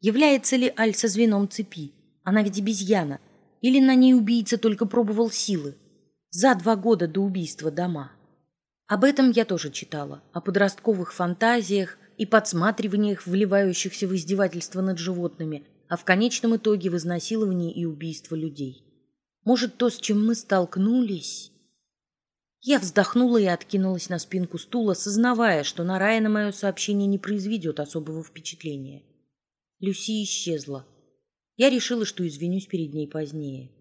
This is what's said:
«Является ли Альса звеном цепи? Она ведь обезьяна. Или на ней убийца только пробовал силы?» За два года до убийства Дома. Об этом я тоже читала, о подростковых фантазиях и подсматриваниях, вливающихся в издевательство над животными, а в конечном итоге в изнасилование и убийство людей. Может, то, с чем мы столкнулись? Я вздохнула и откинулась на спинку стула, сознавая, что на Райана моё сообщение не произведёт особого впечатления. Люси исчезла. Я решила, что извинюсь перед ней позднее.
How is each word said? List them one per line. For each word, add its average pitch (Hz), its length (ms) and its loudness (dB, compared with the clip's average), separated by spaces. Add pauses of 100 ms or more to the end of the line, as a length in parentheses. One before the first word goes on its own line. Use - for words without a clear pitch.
«Является 262 540 4
ли 247 200 2
Альса 220 320 0
звеном 202 400 2
цепи? 170 460 -8 (300)
Она 208 180 2
ведь 202 180 -2
обезьяна. 190 600 -2 (420)
Или 262 180 4
на 262 140 6
ней 254 220 8
убийца 233 420 2
только 214 300 0
пробовал 220 420 0
силы?» 156 460 -4 (640)
За 247 160 6
два 214 220 2
года 196 320 2
до 165 140 -2
убийства 175 500 -4
Дома. 156 400 -6 (760)
Об 208 180 2
этом 277 260 4
я 220 140 2
тоже - 260 -4
читала, 143 500 -12 (120)
о 175 80 -6
подростковых 196 720 0
фантазиях 190 840 0 (200)
и 220 80 -4
подсматриваниях, 208 1000 0
вливающихся 190 800 0
в 185 80 -2
издевательство 185 680 -2
над 190 160 -2
животными, 165 680 -6 (220)
а 170 80 -4
в - 80 -8
конечном 226 540 2
итоге 196 320 0
в 175 80 -2
изнасилование 175 720 -2
и 175 140 -6
убийство 160 500 -8
людей. 143 480 -8 (640)
Может, 240 320 0
то, 247 120 2
с 220 80 -6
чем 214 300 0
мы 233 80 2
столкнулись? 196 1160 0 (1080)
Я 269 200 2
вздохнула 220 580 2
и 208 80 4
откинулась 185 640 -2
на 175 100 -4
спинку 175 380 -4
стула, 220 360 -2
сознавая, 214 680 2
что 170 220 -6
на 185 140 -2
Райана 220 280 2
моё 208 240 0
сообщение 202 560 -2
не 196 100 2
произведёт 196 640 -4
особого 156 440 -6
впечатления. 147 800 -14 (760)
Люси 214 440 -4
исчезла. 143 640 -6 (680)
Я 254 140 6
решила, 240 340 -2
что 180 240 -4
извинюсь 170 380 -4
перед 160 280 -6
ней 151 140 -6
позднее. 143 720 -10